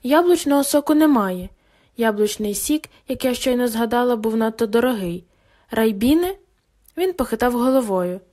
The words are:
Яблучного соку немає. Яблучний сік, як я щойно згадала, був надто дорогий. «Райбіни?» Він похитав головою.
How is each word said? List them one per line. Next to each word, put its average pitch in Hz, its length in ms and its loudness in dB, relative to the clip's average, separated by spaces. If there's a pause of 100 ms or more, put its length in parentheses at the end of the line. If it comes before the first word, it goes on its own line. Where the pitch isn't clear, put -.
Яблучного 294 600 2
соку 294 300 0
немає. 208 540 2 (480)
Яблучний 214 580 -2
сік, 302 340 -4 (200)
як 254 160 -6
я 254 100 0
щойно 247 340 0
згадала, 233 480 0
був 220 200 -4
надто 226 300 -2
дорогий. 208 580 -2 (460)
«Райбіни?» 240 680 2 (600)
Він 359 160 -2
похитав 240 400 -2
головою. 214 680 0 (120)